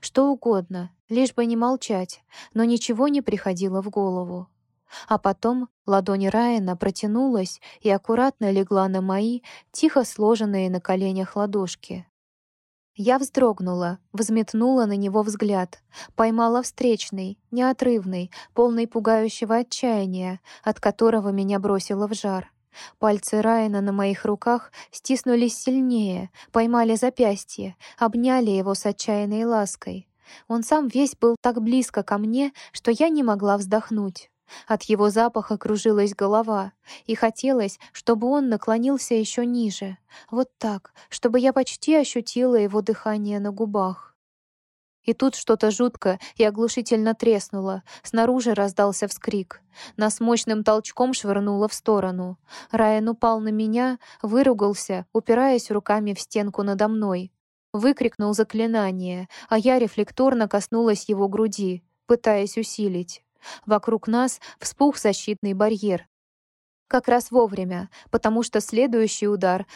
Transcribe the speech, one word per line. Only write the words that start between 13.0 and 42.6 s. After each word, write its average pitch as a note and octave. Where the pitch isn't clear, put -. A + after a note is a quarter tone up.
Я B3
вздрогнула, F#3
взметнула A3+
на G3+
него G3+
взгляд, G3+
поймала A#3
встречный, G3+
неотрывный, A#3
полный A#3
пугающего A3+
отчаяния, F#3+
от G#3+
которого G#3+
меня G3
бросило G3+
в A3
жар. F#3+
Пальцы G#3+
Райана A3
на G3+
моих G3
руках A3
стиснулись A#3+
сильнее, A3+
поймали A#3
запястье, G#3
обняли A#3+
его G3
с -
отчаянной G#3
лаской. G3
Он A3+
сам D4+
весь B3+
был A#3
так A#3+
близко A#3
ко G3+
мне, A#3+
что -
я D4+
не D4+
могла G3+
вздохнуть. G3+
От G#3+
его G#3
запаха A3
кружилась G#3
голова, G#3
и A3+
хотелось, A3+
чтобы A#3
он C#4
наклонился A#3
еще A3
ниже. G#3+
Вот B3+
так, G#3
чтобы A#3+
я C4
почти C4+
ощутила B3
его G#3